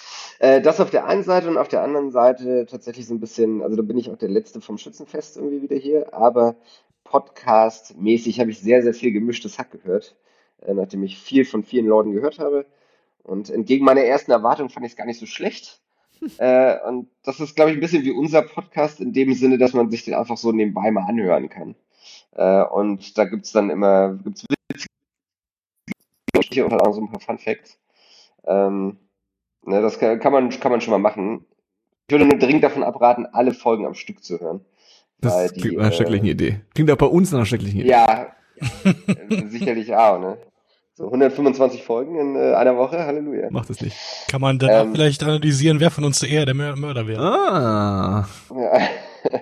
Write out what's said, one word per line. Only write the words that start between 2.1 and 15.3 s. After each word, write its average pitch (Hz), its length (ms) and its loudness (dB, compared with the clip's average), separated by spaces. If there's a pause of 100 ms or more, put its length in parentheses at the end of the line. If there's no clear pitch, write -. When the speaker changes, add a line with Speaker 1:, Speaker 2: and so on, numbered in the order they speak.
Speaker 1:
Seite, 127 580 2
tatsächlich 120 360 -16
so 117 80 -8
ein 110 60 -6
bisschen, 110 420 -2
also 107 140 -4
da 113 60 -2
bin 110 160 -4
ich 117 120 -6
auch - 60 -14
der 104 140 -6
Letzte 107 320 -4
vom 107 160 -14
Schützenfest 147 580 -16
irgendwie 143 240 -8
wieder 139 160 -6
hier, 143 380 -2
aber 117 400 2 (500)
Podcast-mäßig 113 1400 0
habe 113 100 0
ich 110 100 -14
sehr, 120 220 4
sehr 117 120 0
viel 120 180 -2
gemischtes 110 460 -6
Hack 127 140 -12
gehört, 98 440 -6 (480)
äh, 98 80 -4
nachdem 95 300 -4
ich 95 160 -10
viel 135 260 2
von 107 180 -4
vielen 117 240 -2
Leuten 107 260 2
gehört 143 260 -4
habe. 143 260 -2 (580)
Und 98 280 -10
entgegen 127 340 0
meiner 135 180 6
ersten 127 280 0
Erwartung 123 400 0
fand 123 160 -14
ich's 117 100 -16
gar 127 100 -12
nicht 117 140 -10
so 107 60 -14
schlecht. - 540 -10 (400)